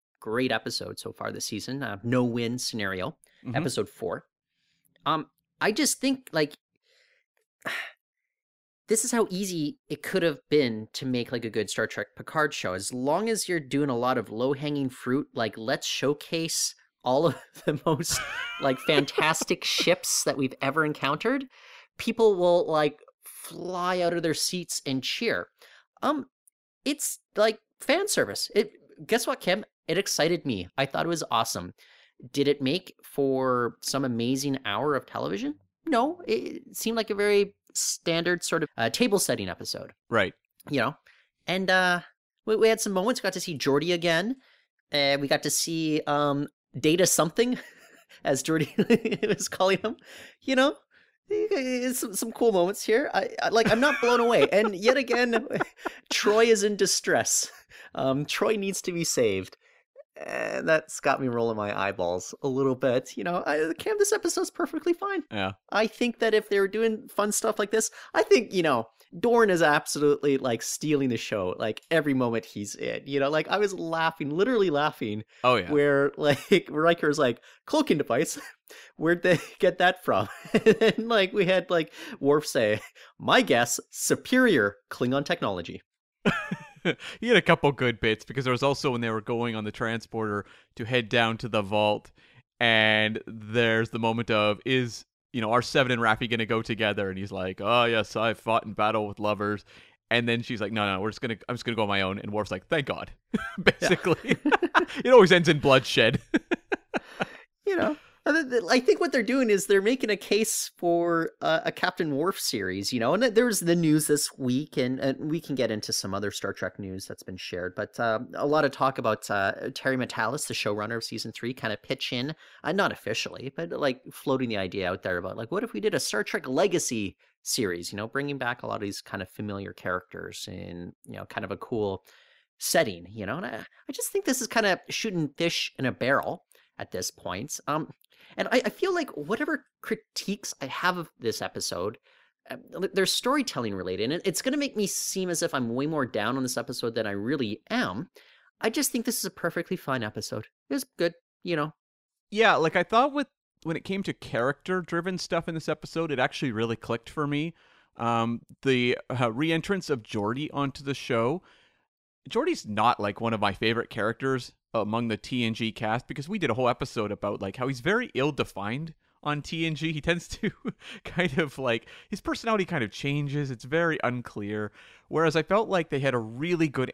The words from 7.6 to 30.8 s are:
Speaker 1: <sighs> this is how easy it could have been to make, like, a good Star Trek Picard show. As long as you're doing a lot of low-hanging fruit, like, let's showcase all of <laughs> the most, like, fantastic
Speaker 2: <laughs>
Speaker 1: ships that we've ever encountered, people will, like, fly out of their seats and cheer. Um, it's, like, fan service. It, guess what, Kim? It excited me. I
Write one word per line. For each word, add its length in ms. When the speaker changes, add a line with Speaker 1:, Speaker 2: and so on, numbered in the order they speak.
Speaker 1:
<sighs> 60
this 160
is 80
how 180
easy 480
it 140
could 220
have 160
been 440
to 120
make, 240
like, 140
a 60
good 200
Star 160
Trek 300
Picard 360
show. 220
As 180
long 360
as 200
you're 120
doing 280
a 80
lot 220
of 120
low-hanging 600
fruit, 420
like, 240
let's 300
showcase 880
all 260
of 80
<laughs> 140
the 220
most, 340
like, 200
fantastic 840
Speaker 2:
<laughs> 0
Speaker 1:
ships 600
that 120
we've 240
ever 240
encountered, 640
people 380
will, 340
like, 280
fly 800
out 120
of 120
their 100
seats 500
and 200
cheer. 420
Um, 240
it's, 360
like, 240
fan 280
service. 480
It, 160
guess 200
what, 140
Kim? 240
It 120
excited 460
me. 320
I 80